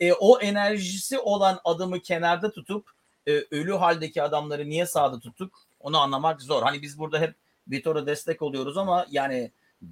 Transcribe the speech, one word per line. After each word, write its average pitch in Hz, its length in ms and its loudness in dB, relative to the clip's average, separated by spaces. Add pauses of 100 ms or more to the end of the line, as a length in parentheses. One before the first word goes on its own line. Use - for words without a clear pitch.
e, 175 120 4
o 214 280 8
enerjisi 202 800 -2
olan 196 460 2
adamı 180 360 0
kenarda 175 520 0
tutup, 196 340 -8 (400)
e, 147 60 2 (180)
ölü 156 220 -2
haldeki 165 500 0
adamları 147 460 -4
niye 165 180 0
sahada 135 340 0
tuttuk? 175 320 -14 (280)
Onu 156 180 -2
anlamak 139 440 0
zor. 127 200 0
Hani 143 200 0
biz 147 160 -16
burada 156 220 -4
hep 160 140 0 (340)
Vitor'a 139 380 -2
destek 156 360 -4
oluyoruz 139 340 -4
ama 185 340 0
yani 135 400 -4 (420)